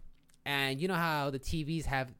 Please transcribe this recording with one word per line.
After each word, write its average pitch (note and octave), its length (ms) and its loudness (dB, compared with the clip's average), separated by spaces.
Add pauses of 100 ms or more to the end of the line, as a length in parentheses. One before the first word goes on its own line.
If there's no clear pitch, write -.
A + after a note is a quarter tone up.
(460)
and C#3 360 2
you F#3 60 0
know F#3+ 80 0
how D#3 340 2
the C3+ 80 -2
T D#3 260 -2
Vs D#3+ 240 -2
have C3 220 0 (100)